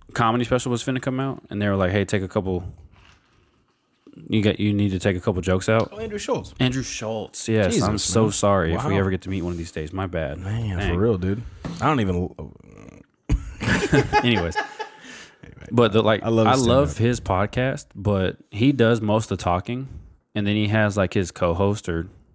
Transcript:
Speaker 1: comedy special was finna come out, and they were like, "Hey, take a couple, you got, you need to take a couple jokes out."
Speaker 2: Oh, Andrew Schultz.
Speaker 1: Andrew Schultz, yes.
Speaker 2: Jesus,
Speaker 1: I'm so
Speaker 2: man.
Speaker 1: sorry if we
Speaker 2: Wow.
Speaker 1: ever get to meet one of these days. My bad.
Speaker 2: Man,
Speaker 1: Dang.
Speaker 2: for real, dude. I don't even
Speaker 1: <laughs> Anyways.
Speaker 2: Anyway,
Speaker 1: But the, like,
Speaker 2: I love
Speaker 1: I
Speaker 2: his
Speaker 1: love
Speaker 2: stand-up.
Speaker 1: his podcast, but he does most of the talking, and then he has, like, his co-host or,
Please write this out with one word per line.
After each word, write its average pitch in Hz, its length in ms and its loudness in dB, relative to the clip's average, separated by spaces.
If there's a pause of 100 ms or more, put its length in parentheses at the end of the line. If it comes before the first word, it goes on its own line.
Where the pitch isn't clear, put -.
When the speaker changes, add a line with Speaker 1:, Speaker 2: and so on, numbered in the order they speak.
(140)
Speaker 1:
comedy 117 300 2
special 123 260 0
was 117 120 -2
finna 127 200 -4
come 131 180 -4
out, 135 300 -6
and 104 100 -4
they 104 80 2
were 98 80 2
like, 92 160 2
"Hey, 101 120 2
take 95 180 -2
a 92 60 -4
couple, 92 360 -2 (1600)
you 107 120 2
got, 101 180 2
you 104 140 0
need 101 200 2
to 92 60 0
take 92 180 0
a 87 40 -6
couple 92 220 -2
jokes 92 260 0
out." 110 240 2
Speaker 2:
Oh, - 60 -16
Andrew 104 200 -8
Schultz. - 400 -6
Speaker 1:
Andrew 127 240 0
Schultz, - 680 -8
yes. 104 260 4
Speaker 2:
Jesus, 98 140 2
Speaker 1:
I'm 107 100 0
so - 260 2
Speaker 2:
man. 104 80 2
Speaker 1:
sorry 98 420 2
if - 100 -2
we 101 100 0
Speaker 2:
Wow. 98 60 2
Speaker 1:
ever 95 100 0
get 92 120 -4
to 95 80 -14
meet 92 120 -4
one 87 100 -4
of 85 60 -6
these 82 140 -10
days. 78 200 -8
My 95 140 -4
bad. 82 320 -6
Speaker 2:
Man, 101 400 -6
Speaker 1:
Dang. 92 160 -2
Speaker 2:
for 90 60 0
real, 110 180 2
dude. 98 240 -2 (380)
I 123 60 0
don't 147 140 2
even 90 340 -2 (960)
Speaker 1:
<laughs> - 920 2
Anyways. 104 340 2
Speaker 2:
Anyway, - 1120 -12
Speaker 1:
But 117 220 4
the, 110 100 4
like, 107 200 4
Speaker 2:
I 113 60 -4
love 113 180 4
Speaker 1:
I 120 60 6
Speaker 2:
his 131 140 2
Speaker 1:
love 131 260 4
Speaker 2:
stand-up. 113 160 0
Speaker 1:
his 120 120 -2
podcast, 120 760 -2
but 98 420 0 (140)
he 123 220 2
does 117 280 4
most 107 300 0
of 95 80 -4
the - 60 -10
talking, 120 440 -2 (460)
and 101 120 -2
then 104 100 0
he 107 120 0
has, 104 280 2
like, 95 180 0
his 92 160 0
co-host 98 580 0
or, 82 180 -2 (280)